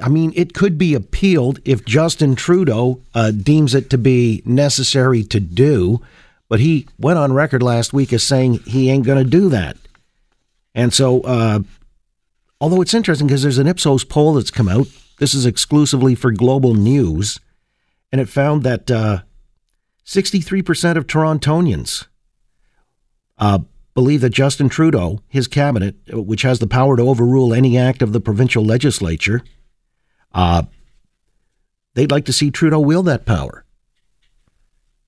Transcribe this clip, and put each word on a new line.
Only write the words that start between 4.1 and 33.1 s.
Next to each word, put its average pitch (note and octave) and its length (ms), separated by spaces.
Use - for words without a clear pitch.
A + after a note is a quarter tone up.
necessary C3 800
to G2+ 160
do. G#2 640
But A2 120
he D3+ 260
went E3 200
on C#3 140
record C3 300
last A#2 320
week C3+ 180
as A#2 100
saying C3 440
he C3 240
ain't C3+ 160
gonna C3+ 180
do E3+ 240
that. F#2+ 300
And A#2 180
so, B2+ 300
uh, A2+ 380
although F3+ 220
it's F3 100
interesting E3 340
'cause C3+ 140
there's C3+ 180
an C#3 80
Ipsos D#3+ 380
poll D3+ 300
that's B2+ 160
come G#2 180
out, G2+ 180
this C#3 140
is C3 140
exclusively C3 680
for A#2+ 160
Global B2 440
News, G#2 640
and C3 100
it A#2+ 80
found D3 360
that, B2 260
uh, G#2+ 300
sixty-three F#3+ 560
percent E3+ 380
of C#3+ 80
Torontonians, D#3 960
uh, G2+ 220
believe C#3 260
that B2+ 100
Justin C3+ 380
Trudeau, G#2+ 600
his C3 180
cabinet, A#2+ 500
which A2 300
has B2+ 160
the A2+ 80
power C3 320
to A#2+ 40
overrule B2 520
any B2+ 240
act B2+ 240
of G#2+ 100
the A2+ 80
provincial A2 440
legislature, A2 800
uh, F2 280
they'd C#3 160
like C#3+ 160
to C3 60
see C#3+ 180
Trudeau D#3 300
wield D#3+ 260
that C#3 180